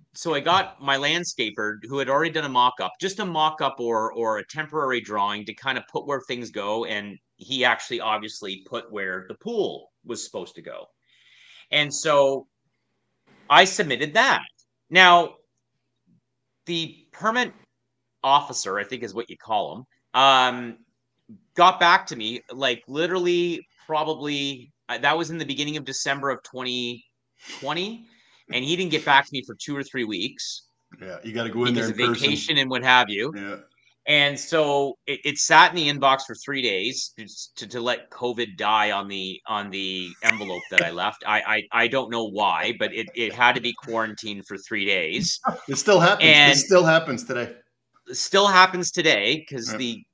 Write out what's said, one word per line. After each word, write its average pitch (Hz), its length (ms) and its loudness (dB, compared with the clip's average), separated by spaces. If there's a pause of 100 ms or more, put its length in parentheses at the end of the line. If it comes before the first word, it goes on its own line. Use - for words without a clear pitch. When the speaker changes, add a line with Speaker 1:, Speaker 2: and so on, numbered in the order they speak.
(160)
Speaker 1:
so 165 180 -4
I 143 60 0
got - 420 0
my 139 140 2
landscaper 135 880 -2
who 131 140 -8
had 135 100 -2
already 151 240 0
done 156 140 -4
a 139 40 -6
mock-up, 123 520 0
just 190 180 -6
a 208 60 -4
mock-up 156 560 -2
or, 113 320 -2
or 110 240 -2
a 101 100 -8
temporary 143 540 -4
drawing 104 420 -4
to 104 100 -12
kind 131 240 -2
of 120 140 -10
put - 160 -8
where 139 140 -4
things 120 300 -10
go. 104 340 -4
And 101 320 -8 (180)
he 127 300 -4
actually 117 340 0
obviously 104 680 -6
put - 280 -10
where 95 340 -6
the - 80 -12
pool 170 560 -6 (140)
was - 180 -10
supposed - 320 -12
to 85 60 -20
go. 76 240 -16 (840)
And 143 220 0
so 139 540 2 (1000)
I 165 160 10
submitted 147 480 -2
that. 226 300 2 (460)
Now, 175 460 8 (1300)
the 165 300 -6 (160)
permit 226 400 -2 (720)
officer, 131 560 2
I 101 60 -6
think 123 180 -10
is 101 100 -8
what 113 160 -8
you 87 60 -16
call 87 400 -4
him, - 460 -4
um, 127 560 4 (800)
got 180 220 6
back 180 300 4
to 156 80 -10
me, 113 260 -8 (120)
like, 123 340 -2
literally 175 800 -2 (180)
probably, 143 840 -4 (200)
uh, 120 80 -6
that 143 200 2
was 165 120 -4
in 165 80 -8
the 156 80 -6
beginning 147 320 -6
of 139 80 -12
December 139 440 -4
of 127 140 -4
twenty 123 600 -8 (540)
twenty, 180 460 -8 (460)
and 127 120 -2
he 151 120 -2
didn't 180 160 -2
get 151 140 -2
back 139 200 4
to - 60 -20
me 139 140 -8
for 110 100 -16
two 147 200 -10
or 139 60 -6
three 135 220 -6
weeks 107 640 -8 (340)
Speaker 2:
Yeah, 92 220 -14
you 110 100 -12
gotta 117 160 -4
go 117 160 -2
in 120 80 2
there 113 140 0
Speaker 1:
because 104 100 -6
Speaker 2:
in 120 80 0
Speaker 1:
of 120 40 4
Speaker 2:
person. 117 160 -2
Speaker 1:
vacation 147 320 0
and 135 120 0
what 123 140 -4
have 127 260 6
you. 107 240 -4
Speaker 2:
Yeah. 101 220 -10 (500)
Speaker 1:
And 143 320 2
so 143 600 0 (100)
it, 139 160 -8
it 147 140 -4
sat 165 320 6
in 165 80 -8
the 156 100 0
inbox 139 400 2
for 113 80 -12
three 135 260 -8
days 117 560 -4
to, 110 80 -16 (300)
to, 117 140 -14
to 127 100 -10
let 120 320 -4
covid 113 460 -6
die 107 340 2
on 98 160 -4
the, 95 400 -10
on 104 220 -6
the 95 400 -8 (120)
envelope 104 480 -4
that 87 140 -2
I 82 80 -4
left. 90 340 -6
I, 107 460 -2
I, 117 120 2
I 120 40 2
don't 120 240 -4
know 117 140 -2
why, 98 520 0
but 101 160 -4
it, 113 220 -8
it 113 160 -4
had 120 240 4
to 123 60 -6
be 117 120 -4
quarantined 110 720 -8
for 101 120 -12
three 101 280 -6
days. 95 640 -2
Speaker 2:
<laughs> - 220 -6
It 139 80 -6
still 196 240 6
happens. 165 280 6
Speaker 1:
And 147 220 10
Speaker 2:
This 139 140 4
still 180 180 6
happens 160 400 2
today. 120 320 -6 (540)
Speaker 1:
it 127 80 -10
still 196 300 2
happens 185 440 4
today 151 580 2
'cause 120 220 -8
Speaker 2:
Yeah. 110 60 -6
Speaker 1:
the, 117 260 -6 (100)